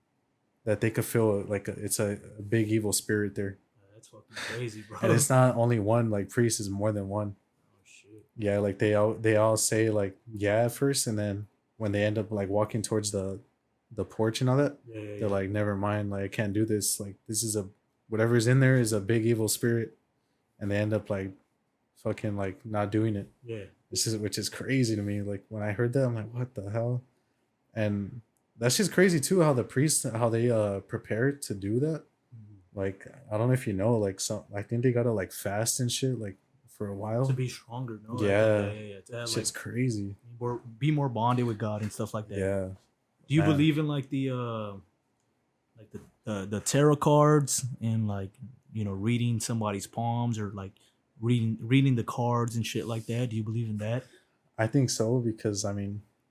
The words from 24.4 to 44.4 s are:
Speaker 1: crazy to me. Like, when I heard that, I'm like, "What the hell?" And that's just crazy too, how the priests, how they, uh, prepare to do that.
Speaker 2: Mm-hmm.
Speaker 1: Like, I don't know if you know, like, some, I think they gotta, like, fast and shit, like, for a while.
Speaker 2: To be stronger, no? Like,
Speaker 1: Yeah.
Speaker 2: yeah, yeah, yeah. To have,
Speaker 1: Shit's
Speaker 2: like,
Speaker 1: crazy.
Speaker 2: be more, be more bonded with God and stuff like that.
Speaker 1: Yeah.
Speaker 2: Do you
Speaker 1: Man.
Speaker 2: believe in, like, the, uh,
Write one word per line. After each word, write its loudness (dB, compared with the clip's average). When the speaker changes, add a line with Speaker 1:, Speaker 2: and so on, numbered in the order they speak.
Speaker 1:
crazy 0
to -2
me. -2
Like, -6
when -6
I -2
heard 0
that, 4
I'm 0
like, -8
"What -6
the -8
hell?" -2
And -2
that's 2
just 2
crazy 6
too, 2
how 6
the 2
priests, 0
how 0
they, 2
uh, 2
prepare -2
to -10
do -2
that. -2
Speaker 2:
Mm-hmm. -18
Speaker 1:
Like, -6
I 0
don't 2
know 4
if -2
you -2
know, 2
like, -2
some, -6
I -4
think -4
they 4
gotta, 2
like, -4
fast -4
and 0
shit, -2
like, -10
for -4
a -8
while. -2
Speaker 2:
To 0
be -2
stronger, -10
no? -8
Like, -4
Speaker 1:
Yeah. 4
Speaker 2:
yeah, -2
yeah, -10
yeah. -18
To -10
have, -8
Speaker 1:
Shit's -4
Speaker 2:
like, -12
Speaker 1:
crazy. -2
Speaker 2:
be -10
more, -4
be 0
more 0
bonded 2
with -2
God -4
and -6
stuff -6
like -8
that. -8
Speaker 1:
Yeah. -2
Speaker 2:
Do 0
you 6
Speaker 1:
Man. 4
Speaker 2:
believe 4
in, 0
like, -4
the, -2
uh, -6